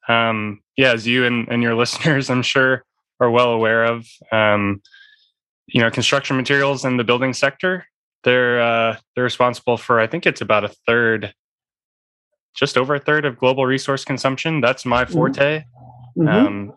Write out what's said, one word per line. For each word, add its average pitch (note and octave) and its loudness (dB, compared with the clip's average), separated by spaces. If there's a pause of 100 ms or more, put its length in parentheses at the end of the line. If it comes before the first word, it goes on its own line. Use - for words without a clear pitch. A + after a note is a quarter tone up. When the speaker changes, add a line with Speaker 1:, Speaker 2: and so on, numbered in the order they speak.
Speaker 1:
Um, A2+ -2 (160)
yeah, C3 4
as A2+ -6
you B2 0
and, A#2+ -2
and A#2+ 0
your A#2 0
<laughs> - -2
listeners, C#3 0
I'm B2+ 0
sure, C3 0 (340)
are B2 4
well A#2+ 4
aware A2+ 2
of, A#2 -4 (260)
um, G#2 2 (840)
you B2 0
know, A2+ 2
construction C3+ -2
materials C#3 0
in B2+ 0
the A#2+ 0
building B2 0
sector. F3+ -2 (380)
They're, B2 2
uh, A2+ 0 (180)
they're B2+ -2
responsible B2 -2
for, A#2 0
I A2 2
think E3 -6
it's - -2
about G#2 0
a G#2 -4 (180)
third, A2+ 0 (1200)
just - 0
over C3 0
a C#3+ -2
third D3+ 0
of B2 -4
global C3 2
resource C3+ -2
consumption. C3+ -2
That's B2+ 0
my B2 0
Speaker 2:
Mm-hmm. A#2+ -12
Speaker 1:
forte. C#3+ 0 (520)
Speaker 2:
Mm-hmm. D#3+ 2
Speaker 1:
Um, G3+ 0